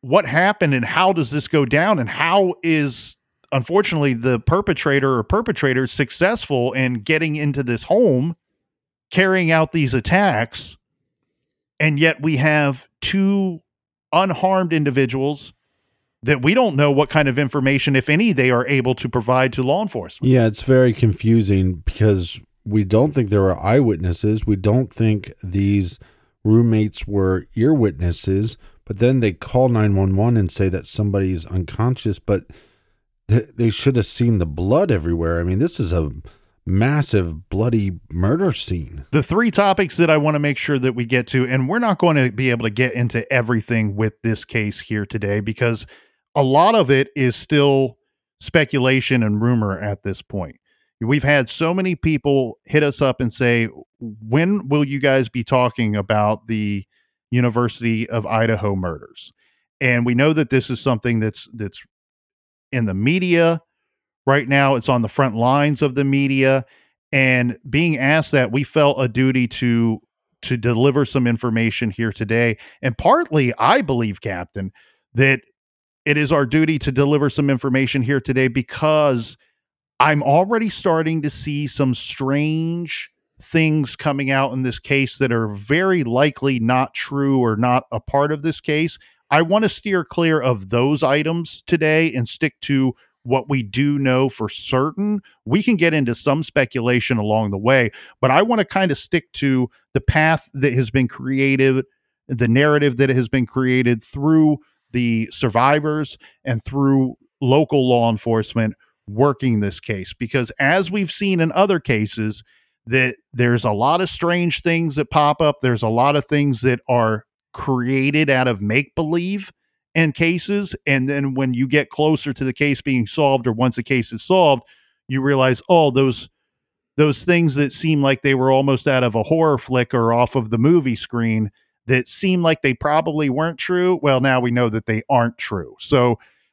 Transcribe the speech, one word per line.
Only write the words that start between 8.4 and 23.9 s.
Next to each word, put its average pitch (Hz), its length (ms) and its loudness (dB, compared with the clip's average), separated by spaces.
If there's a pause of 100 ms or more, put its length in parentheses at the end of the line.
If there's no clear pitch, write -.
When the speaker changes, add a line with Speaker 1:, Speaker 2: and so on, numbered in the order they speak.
Speaker 1:
carrying 185 420 2
out 160 220 2
these 143 200 0
attacks, 135 840 -2 (1000)
and 151 200 0
yet 160 220 2
we 156 160 0
have 147 520 0 (100)
two 196 600 0 (520)
unharmed 185 600 0
individuals 139 800 -2 (720)
that 127 180 0
we 156 120 4
don't 160 220 2
know 147 160 4
what 143 180 2
kind 151 180 2
of 131 120 0
information, 139 560 0
if 131 140 2
any, 170 220 2
they 127 200 2
are 123 160 0
able 131 280 0
to - 120 -8
provide 127 460 0
to 131 100 -2
law 147 180 0
enforcement? 127 500 -4
Speaker 2:
Yeah, 120 160 4
it's 110 160 -4
very 127 300 4
confusing 101 840 2
because 95 640 0 (240)
we 104 200 0
don't 110 300 2
think 123 160 0
there 98 200 2
are 90 100 -2
eyewitnesses. 107 840 0